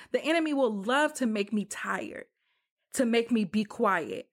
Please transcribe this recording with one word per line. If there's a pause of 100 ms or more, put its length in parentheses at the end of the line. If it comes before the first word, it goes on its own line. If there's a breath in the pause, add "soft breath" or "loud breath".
(120 loud breath)
The
enemy
will
love
to
make
me
tired, (680)
to
make
me
be
quiet,